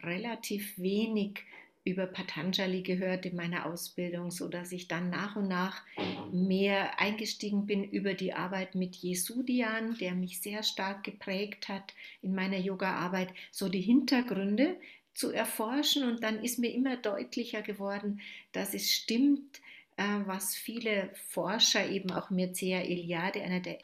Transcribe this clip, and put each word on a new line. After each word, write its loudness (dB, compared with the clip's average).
relativ -4
wenig 0
über 0
Patanjali -2
gehört 0
in -4
meiner -2
Ausbildung, -4
so -4
dass -6
ich -8
dann 0
nach -2
und 0
nach 0
mehr 4
eingestiegen 0
bin 2
über 0
die -2
Arbeit -4
mit -2
Jesudian, 0
der -2
mich -2
sehr -4
stark -2
geprägt -4
hat -6
in 0
meiner 0
Yoga-Arbeit, 0
so -2
die 0
Hintergründe 6
zu -2
erforschen. 2
Und 0
dann 0
ist -2
mir 2
immer 2
deutlicher -2
geworden, -4
dass -2
es 0
stimmt, 4
äh, 2
was -2
viele 0
Forscher, 4
eben -2
auch -2
Mircea 0
Eliade, -2
einer 0
der -6